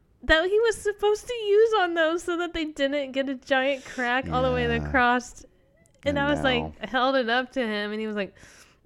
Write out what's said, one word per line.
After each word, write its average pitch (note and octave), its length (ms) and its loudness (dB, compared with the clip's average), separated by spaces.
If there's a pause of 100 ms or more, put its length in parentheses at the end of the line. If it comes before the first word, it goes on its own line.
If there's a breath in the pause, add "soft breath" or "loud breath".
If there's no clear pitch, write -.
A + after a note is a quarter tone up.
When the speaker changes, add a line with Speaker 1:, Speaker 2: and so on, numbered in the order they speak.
(220)
Speaker 1:
that D#4+ 260 4
he G#4 120 4
was A4+ 180 2
supposed G#4 480 0
to B4 80 -6
use A4 460 4
on F4+ 120 0
those E4+ 300 0
so F4 160 -4
that E4+ 160 -4
they E4 100 -4
didn't C#4 480 -2
get C4+ 160 -2
a C#4 60 -4
giant C4 500 -2
crack B3+ 460 -2
all B3+ 120 0
the C4 100 2
way B3 140 0
Speaker 2:
Yeah. A#3 200 -2
Speaker 1:
across. B3 560 0 (640)
And C#4+ 100 0
Speaker 2:
And - 20 0
Speaker 1:
I C#4+ 120 0
was C#4+ 120 2
Speaker 2:
now B3 380 0
Speaker 1:
like, - 80 -8
held C4 280 0
it B3 120 0
up B3 240 -2
to C4+ 80 -4
him, G#3 320 -4
and G#3+ 80 -6
he A3 60 -4
was G#3+ 100 -6
like, G3 180 -4 (520 loud breath)